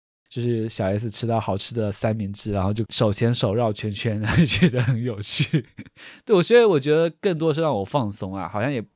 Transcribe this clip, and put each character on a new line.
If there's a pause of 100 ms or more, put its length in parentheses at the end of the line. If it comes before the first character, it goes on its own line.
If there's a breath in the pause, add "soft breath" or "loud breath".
(300)
就
是
小
S
吃
到
好
吃
的
三
明
治，
然
后
就
手
牵
手
绕
圈
圈，
<laughs>
然
后
觉
得
很
有
趣。 (260)
<laughs>
对，
我
觉
得，
我
觉
得 (100)
更
多
是
让
我
放
松
啊，
好
像
也 (140)